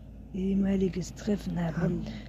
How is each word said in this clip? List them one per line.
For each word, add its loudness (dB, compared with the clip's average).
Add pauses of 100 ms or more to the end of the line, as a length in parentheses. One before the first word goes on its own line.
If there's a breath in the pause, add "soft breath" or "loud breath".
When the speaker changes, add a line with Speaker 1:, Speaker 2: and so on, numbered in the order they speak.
(320 loud breath)
Speaker 1:
ehemaliges 2
Treffen -2
haben. 0
Speaker 2:
Haben. 2 (260 loud breath)